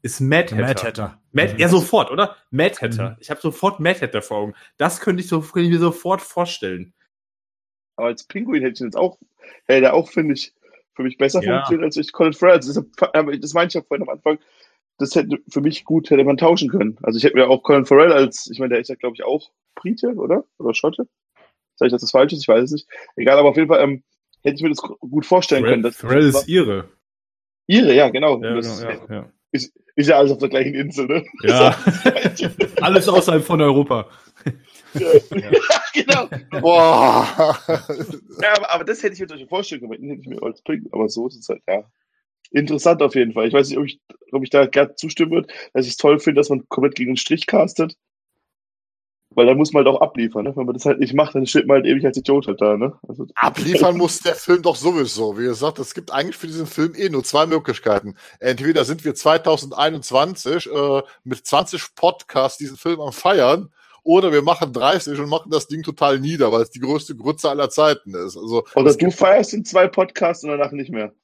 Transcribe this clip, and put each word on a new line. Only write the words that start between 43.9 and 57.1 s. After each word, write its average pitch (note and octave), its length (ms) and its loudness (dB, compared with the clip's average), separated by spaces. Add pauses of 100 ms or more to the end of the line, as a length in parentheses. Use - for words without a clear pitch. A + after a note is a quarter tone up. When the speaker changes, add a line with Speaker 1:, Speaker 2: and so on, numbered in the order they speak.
Speaker 3:
ob C3+ 100 -2
ich C3 80 -8
da C#3 160 6
Gerd C#3+ 320 0
zustimmen D#3+ 340 -4
würde, E3 160 -2 (240)
dass C3 140 -2
ich B2 60 -10
es - 40 -10
toll D3 220 4
finde, D3 220 2
dass C#3+ 100 0
man C3 180 -4
komplett C3 260 0
gegen B2+ 180 -4
den B2+ 40 -2
Strich - 300 -4
castet. D#3+ 500 0 (1400)
Weil A#2+ 120 6
da C3 80 6
muss D3+ 180 0
man C#3 140 4
halt C3+ 100 4
auch - 60 2
abliefern, A2+ 420 -2
ne? C3+ 100 -6
Wenn C3 120 -6
man B2 80 -6
das B2+ 100 -12
halt C#3+ 160 2
nicht B2+ 140 -2
macht, D3+ 200 0
dann C3+ 120 0
steht - 200 0
man C#3 100 6
halt B2 100 2
ewig C3+ 180 0
als C3 140 0
Idiot - 280 0
halt G2 140 -6
da, G#2 160 2
ne? B2 220 -6 (100)
Also C3 180 -12 (100)
Speaker 4:
Abliefern E3+ 600 2
muss F3 240 -2
der E3+ 140 -2
Film F3+ 260 2
doch D#3+ 160 0
sowieso. A2+ 600 -2
Wie A#2+ 60 -4
gesagt, B2+ 340 -4
es - 160 -12
gibt - 180 -14
eigentlich D#3+ 240 -4
für E3 120 -14
diesen D#3+ 180 -8
Film D#3+ 280 -4
eh F#3+ 140 -6
nur C#3 160 -4